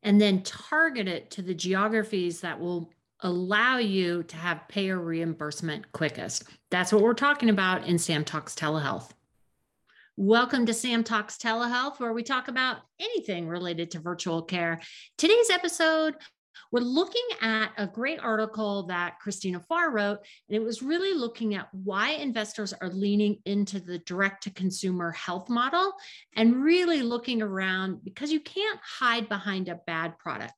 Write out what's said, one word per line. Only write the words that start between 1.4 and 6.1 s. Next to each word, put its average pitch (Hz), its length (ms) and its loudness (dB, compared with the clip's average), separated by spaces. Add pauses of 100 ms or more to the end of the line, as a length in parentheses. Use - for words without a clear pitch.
the 180 120 -4
geographies 190 880 0
that 165 180 -6
will 170 320 -4 (300)
allow 202 580 2
you 185 440 0
to 165 120 -12
have 165 320 -4
payer 190 320 -2
reimbursement 165 920 -4
quickest. - 520 -4 (260)